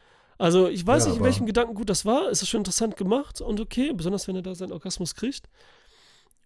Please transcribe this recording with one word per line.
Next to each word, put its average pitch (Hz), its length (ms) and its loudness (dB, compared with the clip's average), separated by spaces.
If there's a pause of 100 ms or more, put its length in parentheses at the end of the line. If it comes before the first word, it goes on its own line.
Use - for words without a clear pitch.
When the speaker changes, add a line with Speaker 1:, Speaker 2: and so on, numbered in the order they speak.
(380)
Speaker 1:
Also 180 300 6
ich 175 180 -4
weiß 240 180 4
Speaker 2:
Ja, - 40 4
Speaker 1:
nicht, 233 80 0
in 226 60 0
Speaker 2:
aber 240 40 6
Speaker 1:
welchem 254 220 2
Gedankengut 226 420 0
das 180 160 0
war. 269 240 2
Es 202 140 -2
ist - 60 -4
schon 220 100 0
interessant 202 380 -2
gemacht 220 440 -2
und 214 180 -4
okay, 254 340 -2
besonders 185 340 -4
wenn 185 80 -4
er 185 80 -6
da 185 100 -10
seinen 175 200 -10
Orgasmus 175 420 -6
kriegt. - 340 -6 (960)